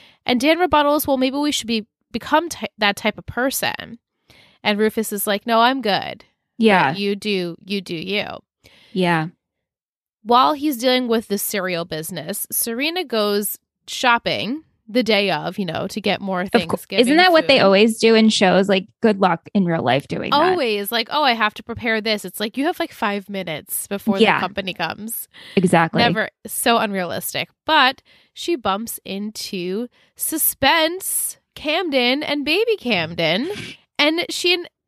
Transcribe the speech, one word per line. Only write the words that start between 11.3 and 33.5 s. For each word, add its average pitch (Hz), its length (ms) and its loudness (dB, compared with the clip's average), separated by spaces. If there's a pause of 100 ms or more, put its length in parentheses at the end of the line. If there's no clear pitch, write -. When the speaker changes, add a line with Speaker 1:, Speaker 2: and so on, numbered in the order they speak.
Speaker 1:
cereal 180 480 -4
business, 160 680 -8
Serena 302 520 -4
goes 208 560 -2 (280)
shopping 233 760 -2 (240)
the 220 160 0
day 202 280 2
of, 160 280 -4
you 196 60 -4
know, 170 220 -6
to 214 120 -10
get 190 220 -2
more 190 200 -4
Speaker 2:
Of 190 100 -8
cour-, 233 100 4
Speaker 1:
Thanksgiving 180 440 0
Speaker 2:
isn't 285 120 4
that 370 140 6
what 320 160 4
they 269 120 8
Speaker 1:
food. - 60 6
Speaker 2:
always 202 340 6
do 226 160 6
in 220 140 6
shows? 190 400 4
Like, 190 180 0 (140)
good 214 180 2
luck 180 340 0
in 196 120 2
real 165 180 0
life 127 240 0
doing - 240 -6
that. 185 80 4
Speaker 1:
Always. 254 520 0
Like, 233 200 -2
"Oh, 302 120 0
I 254 100 4
have 214 220 0
to - 80 -16
prepare 220 380 -2
this." 214 220 -2
It's 180 160 -10
like, 214 180 -6
you 277 80 0
have, 359 140 -2
like, 330 140 -6
five 202 360 -4
minutes 180 580 -8
before 202 320 -2
Speaker 2:
Yeah. 202 180 0
Speaker 1:
the - 40 -4
company 190 320 -8
comes. 202 540 -8 (280)
Speaker 2:
Exactly. 170 460 4
Speaker 1:
Never. 220 280 0 (180)
So 233 300 0
unrealistic. 180 720 -4 (160)
But 269 360 2 (320)
she - 220 -4
bumps 220 480 -4
into 196 840 -8 (280)
Suspense - 1200 -2 (180)
Camden 285 680 0
and 285 220 -4
Baby 403 320 0
Camden. 170 720 -2 (480)